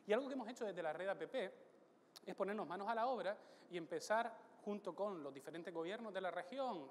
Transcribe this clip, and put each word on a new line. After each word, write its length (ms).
Y 80
algo 140
que 80
hemos 140
hecho 160
desde 180
la 100
red 180
A 40
P 140
P 240
es 80
ponernos 320
manos 220
a 80
la 100
obra 300
y 60
empezar 580
junto 320
con 260
los 100
diferentes 400
gobiernos 400
de 100
la 100
región, 580